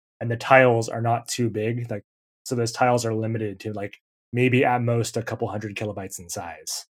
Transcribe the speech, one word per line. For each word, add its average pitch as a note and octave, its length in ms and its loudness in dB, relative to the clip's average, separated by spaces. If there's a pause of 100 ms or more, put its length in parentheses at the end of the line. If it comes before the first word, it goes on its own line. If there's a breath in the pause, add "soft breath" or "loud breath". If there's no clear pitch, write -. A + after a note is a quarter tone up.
(200)
and A#2 120 -4
the A2+ 60 -2
tiles A#2+ 520 6
are A2+ 120 -6
not A#2 260 0
too A#2+ 220 -2
big. A#2 400 -4
Like, G#2 140 -8 (420)
so C3 100 -4
those A#2 160 0
tiles B2 340 2
are A2+ 80 -2
limited A2 480 -4
to, G#2+ 120 -8
like, G2+ 260 -10 (340)
maybe B2+ 320 4
at B2 160 2
most A#2 340 0
a A2+ 80 -2
couple A2 240 -4
hundred G#2 280 -8
kilobytes G2 440 -8
in E2+ 100 -16
size. E2 560 -10 (140)